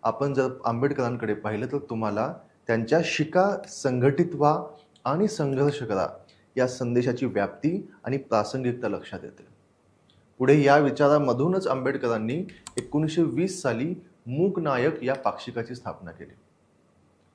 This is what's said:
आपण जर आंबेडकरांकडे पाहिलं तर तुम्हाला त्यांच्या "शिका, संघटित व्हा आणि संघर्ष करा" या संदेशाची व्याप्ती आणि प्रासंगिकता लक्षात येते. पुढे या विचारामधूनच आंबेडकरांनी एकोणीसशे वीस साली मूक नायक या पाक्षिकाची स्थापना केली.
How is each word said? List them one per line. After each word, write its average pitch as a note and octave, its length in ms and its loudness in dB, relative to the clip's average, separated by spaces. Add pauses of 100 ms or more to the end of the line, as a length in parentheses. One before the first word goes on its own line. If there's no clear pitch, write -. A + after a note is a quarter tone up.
आपण C3+ 320 -2
जर C3 140 2 (160)
आंबेडकरांकडे A#2+ 720 0
पाहिलं G#2+ 320 -4
तर C#3 120 -4
तुम्हाला A2+ 560 -2 (320)
त्यांच्या A#2 380 2
"शिका, F3+ 520 0 (120)
संघटित C#3 680 0
व्हा D3 300 2 (400)
आणि E3+ 240 0
संघर्ष C#3 540 0
करा" G2 240 0 (500)
या B2+ 100 4
संदेशाची B2 600 0
व्याप्ती D3 640 -2 (140)
आणि C3 120 -2
प्रासंगिकता B2 720 -2
लक्षात F#2+ 340 -8
येते. - 240 -20 (920)
पुढे C#3 240 6
या C#3 160 8
विचारामधूनच C#3+ 880 2
आंबेडकरांनी B2+ 760 -2 (320)
एकोणीसशे D#3 460 -2
वीस D#3 400 -2
साली C3 320 -2 (320)
मूक E3+ 320 0
नायक C#3+ 440 0
या B2+ 120 0
पाक्षिकाची A#2+ 600 -6
स्थापना F#2 360 -12
केली. - 240 -18 (1000)